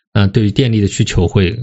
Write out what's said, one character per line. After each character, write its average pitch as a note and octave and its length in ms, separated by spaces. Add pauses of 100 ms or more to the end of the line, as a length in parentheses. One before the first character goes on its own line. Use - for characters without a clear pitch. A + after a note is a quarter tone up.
(120)
呃， G2+ 160
对 G#2+ 160
于 G2+ 60
电 A#2+ 220
力 G#2+ 100
的 F#2+ 60
需 - 160
求 F2 220
会 G2 360